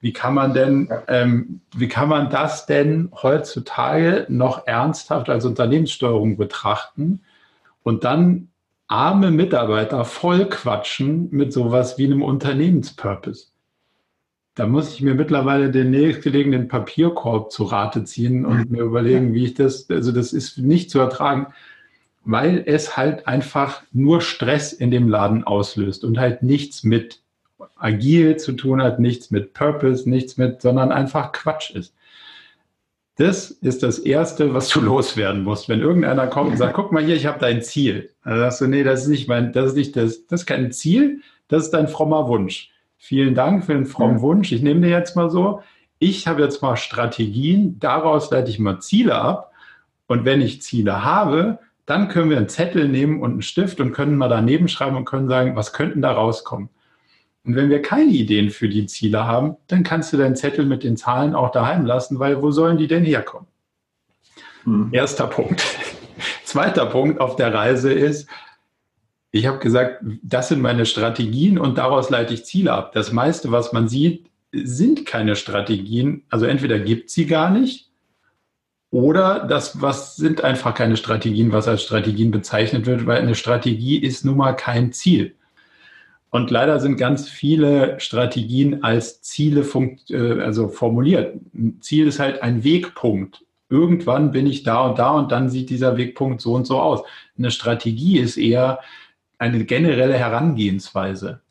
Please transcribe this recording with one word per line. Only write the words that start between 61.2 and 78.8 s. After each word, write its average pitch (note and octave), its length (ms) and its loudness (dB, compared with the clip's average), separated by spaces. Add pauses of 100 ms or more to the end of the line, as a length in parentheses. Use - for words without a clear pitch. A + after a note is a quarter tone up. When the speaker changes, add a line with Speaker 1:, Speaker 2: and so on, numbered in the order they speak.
Speaker 1:
auch B2 160 0
daheim C3 360 0
lassen, B2+ 320 -2
weil C#3 240 0
wo D3 80 2
sollen D#3+ 260 4
die D#3 120 0
denn E3 160 2
herkommen? C#3 440 -4 (1160)
Speaker 2:
Mhm. G#2+ 260 0
Speaker 1:
Erster C3+ 340 0
Punkt. - 380 -2 (400)
<laughs> - 400 -12
Zweiter D3+ 400 0
Punkt C#3 360 0
auf B2+ 160 -2
der A#2 180 0
Reise B2 380 2
ist, D3 360 0 (1000)
ich A2 160 2
habe C3+ 140 0
gesagt, B2+ 420 2 (200)
das - 260 -2
sind C#3+ 120 2
meine A#2+ 240 2
Strategien A2+ 720 0
und C3+ 200 0
daraus C3 320 0
leite A#2 240 -2
ich A2+ 100 -12
Ziele F3+ 280 0
ab. G2+ 200 -4
Das A2 200 -2
meiste, C3+ 380 -2
was A#2 220 0
man A2+ 160 0
sieht, D3 380 0 (260)
sind F#3 540 0
keine G#2+ 300 0
Strategien. G#2+ 920 -4
Also A2+ 160 0
entweder C3+ 340 0
gibt G#2+ 300 -2
sie D#3+ 180 -2
gar D#3+ 240 2
nicht B3+ 400 0 (1000)